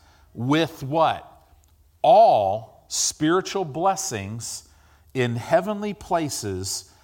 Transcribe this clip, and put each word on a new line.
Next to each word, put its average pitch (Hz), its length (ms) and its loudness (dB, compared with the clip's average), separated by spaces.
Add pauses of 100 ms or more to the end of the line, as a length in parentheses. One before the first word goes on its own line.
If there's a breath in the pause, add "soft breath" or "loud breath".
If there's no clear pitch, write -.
(340 soft breath)
with" 143 480 -2
what? 139 500 -2 (680)
"All 127 840 4
spiritual 185 800 -2
blessings 127 1000 -6 (460 soft breath)
in 123 220 0
heavenly 190 580 -2
places 104 920 -6 (180 soft breath)